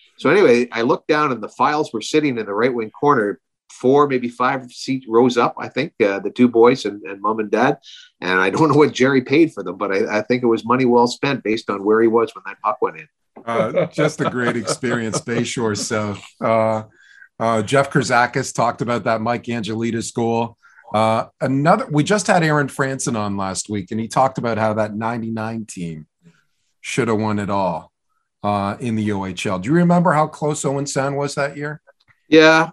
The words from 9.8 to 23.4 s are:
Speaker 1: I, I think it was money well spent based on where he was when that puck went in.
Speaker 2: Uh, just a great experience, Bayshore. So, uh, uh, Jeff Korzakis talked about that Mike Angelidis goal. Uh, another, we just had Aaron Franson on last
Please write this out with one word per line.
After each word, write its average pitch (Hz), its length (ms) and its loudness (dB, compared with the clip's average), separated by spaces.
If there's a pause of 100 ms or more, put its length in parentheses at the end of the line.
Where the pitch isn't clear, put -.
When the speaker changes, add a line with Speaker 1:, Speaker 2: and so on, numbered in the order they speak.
Speaker 1:
I, 104 260 0
I 104 40 -4
think 123 200 -2
it 123 40 0
was 110 180 0
money 127 200 2
well 120 220 4
spent 135 380 -4
based 110 260 -4
on 98 140 -4
where 110 180 4
he 117 60 6
was 110 260 0
when - 120 -20
that 98 160 -16
puck 107 200 -4
went 92 160 -6
in. 156 100 -20 (380)
Speaker 2:
Uh, 117 400 -2
just 151 340 -4
a 139 80 0
great 120 280 -2
experience, 117 640 -4
Bayshore. 117 580 -2
So, 104 380 -4 (280)
uh, 110 380 2 (560)
uh, 113 240 0
Jeff 135 280 2
Korzakis 123 600 0
talked 117 300 -2
about 117 220 -2
that 113 180 0
Mike 120 220 -4
Angelidis 113 680 -4
goal. 117 460 -2 (340)
Uh, 110 340 2 (140)
another, 147 500 2
we 147 120 2
just 202 240 0
had 185 160 4
Aaron 151 240 2
Franson 135 500 -4
on 104 200 -4
last 95 340 -6